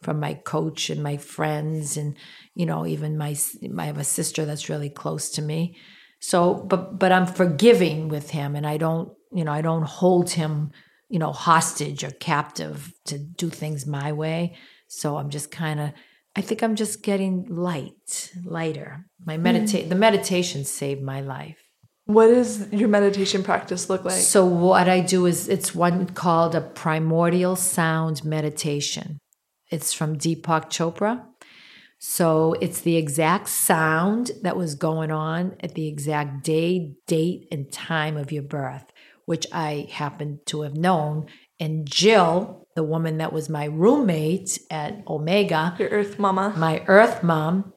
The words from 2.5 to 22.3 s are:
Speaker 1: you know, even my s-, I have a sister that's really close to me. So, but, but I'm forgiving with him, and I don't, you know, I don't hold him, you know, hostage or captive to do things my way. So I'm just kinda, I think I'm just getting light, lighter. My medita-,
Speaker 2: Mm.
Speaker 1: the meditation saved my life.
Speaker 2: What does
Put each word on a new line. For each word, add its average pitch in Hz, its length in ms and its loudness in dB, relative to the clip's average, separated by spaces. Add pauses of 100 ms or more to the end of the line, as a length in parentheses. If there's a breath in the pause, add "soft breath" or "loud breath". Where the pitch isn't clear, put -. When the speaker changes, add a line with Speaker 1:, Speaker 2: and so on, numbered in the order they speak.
Speaker 1:
you 170 120 -2
know, 160 180 -2
even 151 320 -4
my 151 160 -4
s-, - 240 -6 (220)
I 165 60 -4
have 147 140 -6
a 143 60 -4
sister 165 400 -4
that's 147 240 -8
really 147 220 -6
close 151 400 -8
to - 120 -6
me. 160 340 -4 (420 soft breath)
So, 180 360 2
but, - 440 -4
but 185 140 4
I'm 185 140 4
forgiving 175 840 4
with 147 220 -6
him, 143 260 -4
and 147 100 -4
I 151 120 -2
don't, 165 340 -2 (200)
you 175 120 -2
know, 151 80 -2
I 151 80 -2
don't 160 240 0
hold 175 460 2
him, 156 400 -2 (400 soft breath)
you 196 80 -2
know, 156 120 0
hostage 147 720 0
or 143 80 -6
captive 151 840 -4 (120)
to 143 140 -8
do 165 320 -6
things 151 360 -8
my 147 260 -4
way. 160 440 -4 (320 soft breath)
So 151 300 -4
I'm 143 100 -6
just 143 220 -10
kinda, 147 420 -4 (420 soft breath)
I 202 60 -2
think 208 220 -4
I'm 220 120 0
just 214 280 -4
getting 190 460 -2
light, - 840 -6 (120)
lighter. 156 640 -8 (180)
My 160 120 -4
medita-, 196 480 2
Speaker 2:
Mm. 160 60 -8
Speaker 1:
the 180 40 0
meditation 185 680 2
saved 139 380 -6
my 135 180 -6
life. 139 380 -12 (480)
Speaker 2:
What 220 220 8
does 233 440 4